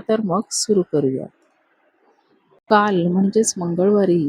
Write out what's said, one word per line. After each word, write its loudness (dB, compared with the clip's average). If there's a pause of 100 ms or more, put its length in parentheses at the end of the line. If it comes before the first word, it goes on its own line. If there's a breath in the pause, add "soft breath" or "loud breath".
तर 0
मग -2 (120)
सुरू 0 (120)
करूया. -2 (1400)
काल 2 (120)
म्हणजेच 0
मंगळवारी 2 (120)